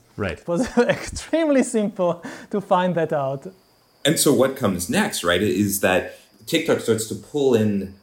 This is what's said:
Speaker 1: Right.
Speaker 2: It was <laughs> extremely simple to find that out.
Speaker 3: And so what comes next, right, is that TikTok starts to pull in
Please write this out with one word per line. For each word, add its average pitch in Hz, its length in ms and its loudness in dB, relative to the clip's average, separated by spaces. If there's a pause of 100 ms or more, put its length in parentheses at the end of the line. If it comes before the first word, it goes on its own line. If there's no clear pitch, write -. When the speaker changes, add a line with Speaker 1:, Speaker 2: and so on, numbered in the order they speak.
(180)
Speaker 1:
Right. 92 220 -4
Speaker 2:
It - 80 -16
was 175 300 -2
<laughs> - 0 -
extremely 262 840 0
simple 190 600 -2 (280)
to 202 100 -2
find 180 320 2
that 160 180 0
out. 143 400 -4 (540)
Speaker 3:
And 151 140 2
so 151 140 4
what 131 220 2
comes 90 320 -2
next, 175 360 -2
right, 87 180 2
is 101 380 0
that 92 400 0 (260)
TikTok - 360 0
starts 110 260 0
to 107 80 -8
pull 135 400 0
in 101 480 0